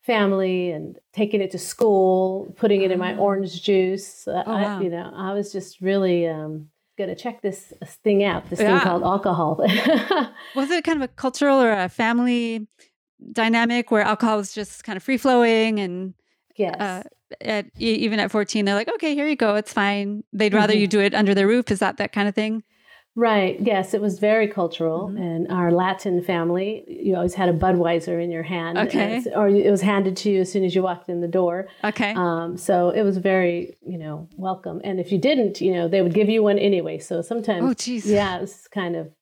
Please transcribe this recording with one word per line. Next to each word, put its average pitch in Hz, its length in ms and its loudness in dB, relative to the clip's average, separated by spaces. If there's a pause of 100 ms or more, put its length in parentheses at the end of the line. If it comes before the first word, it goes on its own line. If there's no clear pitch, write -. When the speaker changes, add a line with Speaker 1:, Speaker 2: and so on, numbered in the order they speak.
Speaker 1:
family 190 680 2
and 156 260 -10 (160)
taking 208 280 0
it 190 100 -2
to 175 80 -8
school, 190 960 2
putting 202 240 2
it 190 100 2
in 185 80 0
my 185 140 -4
Speaker 2:
Ah. 214 60 -6
Speaker 1:
orange 196 420 -2
juice. 190 680 0
Uh, 180 180 -2
Speaker 2:
Oh, 214 60 -6
Speaker 1:
I, 202 120 0
Speaker 2:
wow. 208 180 -4
Speaker 1:
you 185 80 -2
know, 170 260 -8
I 190 180 -6
was 202 180 -4
just 185 300 -12
really, 185 460 2
um, 156 420 -8 (280)
gonna 185 180 -6
check 233 260 -12
this, - 380 -8
this - 240 -16
thing 202 200 4
out, 175 260 -2
this 175 100 -6
Speaker 2:
Yeah. 226 200 4
Speaker 1:
thing 233 80 2
called 175 160 0
alcohol. 180 540 0
<laughs> 262 1000 0
Speaker 2:
Was 269 160 -2
it 339 120 0
kind 330 140 0
of 269 60 -2
a 247 100 -6
cultural 269 480 2
or 226 100 4
a 185 180 0
family 233 800 0 (640)
dynamic 233 600 2
where 214 100 4
alcohol 214 360 2
was 202 160 -6
just - 300 -12
kind 202 140 -10
of - 60 -12
free-flowing 226 760 2
and, 185 340 -6 (420)
Speaker 1:
Yes. 180 240 -2
Speaker 2:
uh, 190 240 -6 (360)
at, 208 280 -6 (120)
e-, 226 140 0
even 208 260 0
at 196 100 -2
fourteen, 208 360 0
they're 196 100 2
like, 214 200 -2
"Okay, 311 200 -2
here 294 120 -2
you 302 100 0
go. 214 180 2
It's 214 160 -4
fine." 202 520 -2 (100)
They'd 202 200 2
rather 208 200 4
Speaker 1:
Mm-hmm. 208 80 4
Speaker 2:
you 202 60 4
do 208 120 2
it 202 140 2
under 202 200 4
their 196 140 4
roof. 233 240 2
Is 190 80 -2
that 190 180 0
that 202 140 -4
kind 208 160 0
of 202 80 -4
thing? 220 280 -2 (520)
Speaker 1:
Right. 214 440 2
Yes. 202 340 0
It 202 80 0
was 196 180 -2
very 214 300 4
cultural. 170 580 -2
Speaker 2:
Mm-hmm. 196 160 -8
Speaker 1:
In 170 280 -4
our 175 200 2
Latin 185 500 0
family, 180 680 -2
you - 280 -2
always 175 200 -2
had 185 120 2
a 175 60 4
Budweiser 170 680 0
in 175 100 -4
your 165 120 -6
hand. 170 340 -6
Speaker 2:
Okay. 220 400 0
Speaker 1:
As, 240 160 -6
or 202 140 2
it 202 240 4
was 190 100 2
handed 190 360 0
to 208 120 -2
you 190 120 2
as 185 100 -2
soon 196 140 0
as 180 100 -2
you 190 80 4
walked 175 260 -6
in 175 120 -4
the 175 60 -2
door. 180 400 0 (180)
Speaker 2:
Okay. 214 280 -2
Speaker 1:
Um, 175 440 -2
so 180 320 2
it 214 140 0
was 196 140 2
very, 180 640 0
you 180 160 -10
know, 156 380 -10
welcome. 185 480 -8
And 190 160 -4
if 175 120 -4
you 202 60 2
didn't, 240 440 2
you 185 120 2
know, 170 140 0
they 190 140 2
would 175 120 2
give 208 160 4
you 220 140 4
one 202 160 4
anyway. 165 400 0
So 170 220 -6
sometimes, 220 420 -2
Speaker 2:
Oh, 254 100 2
jeez. 226 320 -6
Speaker 1:
yeah, 202 320 2
it 175 40 -8
was - 260 -14
kind 175 300 -4
of 160 120 -10 (120)